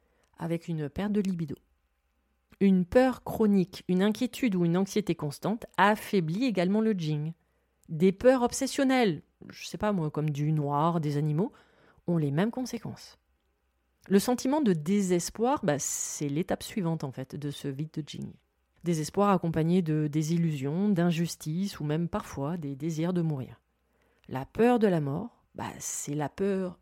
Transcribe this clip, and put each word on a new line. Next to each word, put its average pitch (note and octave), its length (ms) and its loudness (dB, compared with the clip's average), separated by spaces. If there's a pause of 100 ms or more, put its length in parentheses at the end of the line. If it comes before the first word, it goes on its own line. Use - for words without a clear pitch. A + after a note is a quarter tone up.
(380)
avec E3+ 300 -4
une D#3 200 -2
perte G3+ 240 -4
de G#3 80 2
libido. E3+ 360 -2 (1040)
Une F#3+ 240 6
peur B3+ 400 4
chronique, G3+ 640 0
une F3+ 140 4
inquiétude G#3+ 520 0
ou F3 100 2
une E3+ 120 2
anxiété F#3+ 400 -2
constante D#3+ 500 -4 (100)
affaiblit G3 680 2
également G3 360 2
le A3 120 2
jing. D#3 400 -2 (560)
Des F3 240 2
peurs B3 300 4
obsessionnelles, B3+ 800 2 (280)
je - 160 -16
sais E3+ 120 -10
pas G#3 140 0
moi, D#3+ 180 0
comme D3+ 200 -2
du D3 220 0
noir, D3+ 480 2
des D3 160 -2
animaux, D3+ 360 0 (540)
ont F3 120 2
les D3 120 0
mêmes F#3 220 0
conséquences. - 640 -10 (920)
Le F#3+ 120 6
sentiment C4 400 0
de G#3 140 4
désespoir, F#3+ 880 0
bah, D3 160 0
c'est - 480 -6
l'étape D3 340 -2
suivante E3 400 -4
en C#3 80 -6
fait C3 240 -10
de C#3+ 160 -8
ce - 160 -10
vide C#3+ 260 -6
de D3+ 140 -6
jing. - 260 -12 (500)
Désespoir F3 480 0
accompagné E3+ 500 2
de D#3 280 0
désillusions, D#3 800 0
d'injustices E3+ 880 0
ou D3+ 60 -6
même D#3+ 240 0
parfois E3+ 480 -6
des C#3 180 -8
désirs D#3+ 380 -2
de F3 100 0
mourir. C#3 380 -4 (680)
La C3 160 -6
peur A#3 360 2
de G#3+ 80 4
la E3+ 120 2
mort, D3+ 440 -6 (100)
bah, - 240 -10
c'est - 380 -8
la D3 120 -4
peur F#3+ 540 -4